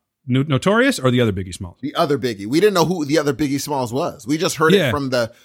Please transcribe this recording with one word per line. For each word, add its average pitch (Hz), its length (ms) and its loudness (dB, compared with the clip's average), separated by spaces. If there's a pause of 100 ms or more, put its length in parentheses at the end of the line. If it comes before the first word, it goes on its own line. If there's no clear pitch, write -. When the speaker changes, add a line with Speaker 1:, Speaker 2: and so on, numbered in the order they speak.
(260)
Speaker 1:
No-, 127 160 2
Notorious 196 580 2
or 131 100 2
the 123 100 4
other 113 120 2
Biggie 92 220 -8
Smalls? - 260 -14
Speaker 2:
The 143 160 -8
other 147 220 0
Biggie. 104 280 -6
We 139 140 0
didn't 208 140 4
know 170 100 4
who 160 200 -2
the 143 140 0
other 147 140 2
Biggie 139 280 -2
Smalls 135 320 -4
was. 139 340 -6
We 147 120 -2
just 139 180 -2
heard 160 180 4
Speaker 1:
Yeah. 175 140 4
Speaker 2:
it - 40 0
from 139 180 -4
the, 120 220 -2 (120)